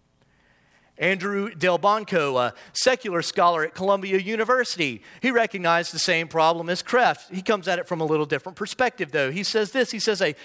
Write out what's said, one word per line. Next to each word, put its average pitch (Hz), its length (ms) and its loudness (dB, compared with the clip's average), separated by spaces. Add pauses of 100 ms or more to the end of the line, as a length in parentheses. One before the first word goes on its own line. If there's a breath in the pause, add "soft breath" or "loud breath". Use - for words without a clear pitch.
(1000 soft breath)
Andrew 196 560 -2
Delbanco, 170 880 2
a 120 140 0 (180 loud breath)
secular 226 500 0
scholar 175 400 2
at 160 120 -4
Columbia 190 440 0
University, 208 840 -2 (180 loud breath)
he 254 100 0
recognized 180 600 0
the 160 80 -6
same 165 260 0
problem 165 440 2
as 180 120 -4
Kreeft. 196 500 2
He 185 100 -8
comes 190 260 0
at 180 100 0
it 170 80 -8
from 165 140 -4
a 160 60 0
little 151 200 2
different 151 300 -6
perspective, 196 560 -4
though. 139 180 0
He 185 140 -6
says 214 260 0
this, 262 220 0
he 214 80 -8
says, 202 200 -2
"A 151 140 0 (100)